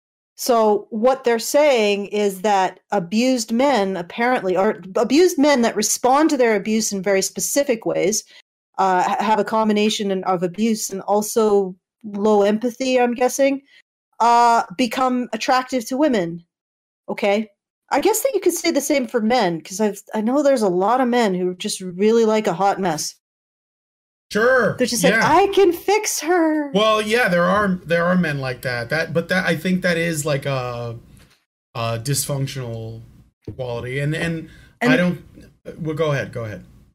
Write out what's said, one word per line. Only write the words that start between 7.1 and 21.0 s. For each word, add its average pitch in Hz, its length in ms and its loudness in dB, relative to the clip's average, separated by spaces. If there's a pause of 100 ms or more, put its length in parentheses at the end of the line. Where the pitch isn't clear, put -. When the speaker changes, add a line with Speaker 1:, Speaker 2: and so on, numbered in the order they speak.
Speaker 1:
specific 254 640 -2
ways, 165 380 -2 (540)
uh, 185 260 2
ha-, 196 180 -2
have 208 160 2
a 208 60 2
combination 214 640 0
in, 190 140 -4
of 180 180 -2
abuse 214 480 -2
and 190 120 -10
also 202 760 0 (260)
low 208 400 2
empathy, 240 560 0
I'm 247 160 2
guessing, 269 480 0 (560)
uh, 233 460 4 (120)
become 254 560 -2
attractive 254 540 -2
to 262 100 -6
women. 202 480 0 (640)
Okay? 208 400 -2 (440)
I 269 80 2
guess 403 220 2
that 539 120 0
you 381 60 0
could 349 140 2
say 339 180 -2
the 285 80 0
same 277 260 0
for 233 140 -2
men, 214 400 0
'cause 185 200 -8
I've, 202 220 -2 (120)
I 220 60 -4
know 247 220 0
there's 269 200 2
a 208 60 4
lot 196 320 2